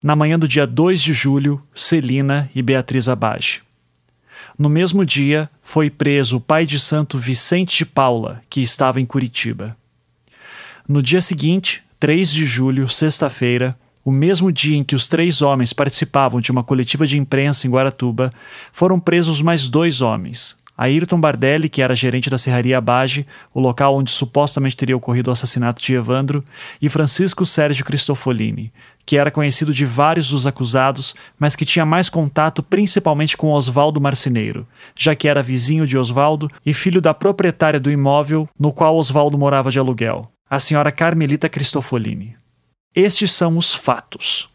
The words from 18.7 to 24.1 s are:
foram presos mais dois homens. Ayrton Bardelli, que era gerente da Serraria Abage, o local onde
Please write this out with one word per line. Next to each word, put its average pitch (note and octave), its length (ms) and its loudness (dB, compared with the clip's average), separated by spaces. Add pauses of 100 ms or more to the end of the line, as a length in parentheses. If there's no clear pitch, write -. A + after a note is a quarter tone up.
foram F#3 280 2
presos E3+ 400 0
mais D#3 280 0
dois D3 340 2
homens. A2 580 -4 (160)
Ayrton D#3+ 440 2
Bardelli, D3 480 2
que C#3 140 -2
era B2+ 120 2
gerente B2+ 360 -2
da C3 80 -2
Serraria B2+ 400 0
Abage, B2+ 480 0 (280)
o C3 60 -2
local C3 340 2
onde C3+ 160 -2